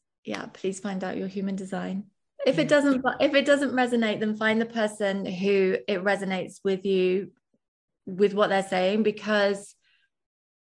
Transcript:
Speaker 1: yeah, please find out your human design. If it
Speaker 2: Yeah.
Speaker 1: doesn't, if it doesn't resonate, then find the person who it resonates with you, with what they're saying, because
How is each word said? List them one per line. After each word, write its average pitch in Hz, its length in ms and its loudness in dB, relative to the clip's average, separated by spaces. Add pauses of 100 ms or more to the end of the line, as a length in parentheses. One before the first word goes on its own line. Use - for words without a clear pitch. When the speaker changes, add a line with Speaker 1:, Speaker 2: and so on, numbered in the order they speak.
(240)
Speaker 1:
yeah, - 240 -8
please - 320 -8
find 190 240 -6
out 185 140 -6
your 190 100 -6
human 196 280 -6
design. 190 500 -8 (400)
If 277 120 2
it 311 60 2
Speaker 2:
Yeah. 233 60 0
Speaker 1:
doesn't, 277 360 4 (140)
if 285 160 2
it 277 100 4
doesn't 285 260 4
resonate, 233 500 0
then 214 140 -2
find 220 240 0
the 226 60 0
person 214 600 -2
who 190 520 2 (100)
it 190 160 -2
resonates 190 600 -2
with 190 220 -2
you, 185 460 2 (760)
with 196 280 2
what 202 160 2
they're 196 140 2
saying, 190 400 0
because 202 720 -2 (960)